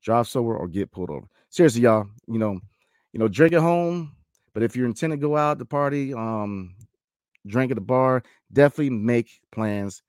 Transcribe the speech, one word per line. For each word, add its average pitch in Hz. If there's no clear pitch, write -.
Drive 117
sober 117
or 90
get 92
pulled 90
over. 71
Seriously, 120
y'all, 110
you 113
know, 104
you 110
know, 110
drink 160
at 165
home, 170
but 107
if 113
you're 127
intending 147
to 147
go 147
out 147
to -
party, 143
um, 104
drink 123
at 127
the 110
bar, 127
definitely 143
make 117
plans 104